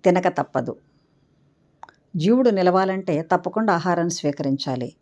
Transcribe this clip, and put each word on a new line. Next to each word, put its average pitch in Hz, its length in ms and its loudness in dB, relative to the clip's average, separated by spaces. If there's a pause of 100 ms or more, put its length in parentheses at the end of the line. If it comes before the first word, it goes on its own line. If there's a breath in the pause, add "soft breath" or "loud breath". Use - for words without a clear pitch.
తినక 180 240 2
తప్పదు. 139 480 -4 (1400)
జీవుడు 233 340 4
నిలవాలంటే 190 720 0
తప్పకుండా 185 520 0
ఆహారాన్ని 170 400 0
స్వీకరించాలి. 139 880 -4